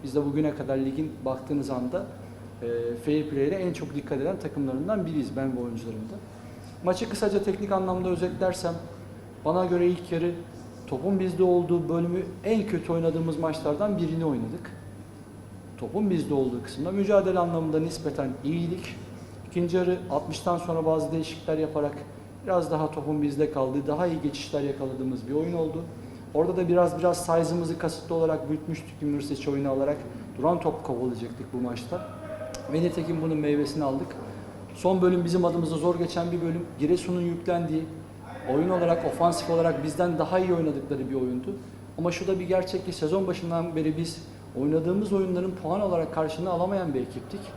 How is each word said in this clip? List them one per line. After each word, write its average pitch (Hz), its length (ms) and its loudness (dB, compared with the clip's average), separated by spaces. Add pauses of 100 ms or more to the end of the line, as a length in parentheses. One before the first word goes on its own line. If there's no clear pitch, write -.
Biz 135 120 -6
de 147 100 2
bugüne 147 300 2
kadar 135 220 -2
ligin 135 340 0 (140)
baktığınız 131 440 -2
anda, 127 360 -2 (560)
e, 117 340 -2
fair 151 340 0
play'e 143 200 2
en 185 240 0
çok - 220 -6
dikkat 143 260 -2
eden 185 180 0
takımlarından 151 680 -2
biriyiz 147 320 -2
ben 131 200 0
ve 123 40 -2
oyuncularım 113 380 -6
da. 113 160 -8 (680)
Maçı 185 260 2
kısaca 202 340 2
teknik 196 280 0
anlamda 185 380 0
özetlersem, 180 640 0 (720)
bana 180 200 4
göre 175 220 4
ilk 180 240 0
yarı 170 200 0 (560)
topun 175 320 0
bizde 185 240 2
olduğu 175 460 4
bölümü 170 340 2 (200)
en 208 240 2
kötü - 260 0
oynadığımız 165 460 2
maçlardan 160 580 0
birini 165 280 0
oynadık. 113 460 -2 (1040)
Topun 196 320 0
bizde 156 240 2
olduğu 127 300 2
kısımda 151 280 -4
mücadele 190 480 6
anlamında 165 400 2
nispeten 151 500 -2 (140)
iyiydik. 170 520 -2 (540)
İkinci 175 280 2
yarı 180 200 4 (140)
altmıştan 160 460 0
sonra 165 280 0
bazı 156 260 2
değişiklikler 160 460 -2
yaparak 151 360 0 (500)
biraz 170 280 2
daha 156 200 2
topun 151 300 0
bizde 147 300 2
kaldığı, 139 360 0
daha 175 200 2
iyi 160 140 0
geçişler 147 400 -2
yakaladığımız 131 680 -2
bir 135 60 -2
oyun 165 200 0
oldu. 160 280 0 (520)
Orada 170 240 4
da 185 100 2
biraz, 175 320 6
biraz 170 260 4
size'ımızı 165 520 2
kasıtlı 165 380 -2
olarak 156 340 2
büyütmüştük 151 520 -4
Imrisic 143 500 -2
oyunu 139 180 0
alarak. 139 280 2 (400)
Duran 165 220 4
top 156 240 -2
kovalayacaktık 120 680 -4
bu 127 40 -4
maçta. 123 500 -4 (640)
Ve 160 80 2
nitekim 170 400 0
bunun 160 160 0
meyvesini 147 460 2
aldık. 135 240 0 (680)
Son 185 260 4
bölüm 180 240 6
bizim 175 200 4
adımıza 160 320 2
zor 170 220 2
geçen 170 320 0
bir 175 100 0
bölüm. 170 240 -2 (140)
Giresun'un 180 420 2
yüklendiği, 170 600 0 (680)
oyun 160 160 4
olarak, 170 360 4
ofansif 165 440 2
olarak 165 340 4
bizden 160 360 2
daha 170 200 4
iyi 185 140 4
oynadıkları 139 560 0
bir 131 60 -2
oyundu. 127 400 -2 (420)
Ama 170 140 0
şu 180 160 -4
da 190 120 2
bir 180 80 -4
gerçek 180 380 2
ki 180 80 -4
sezon 180 340 2
başından 170 480 -2
beri 156 220 2
biz - 260 -4 (360)
oynadığımız 170 540 2
oyunların 185 380 2
puan 175 300 -2
olarak 170 320 0
karşılığını 160 360 0
alamayan 180 440 0
bir 127 80 0
ekiptik. - 400 -8 (160)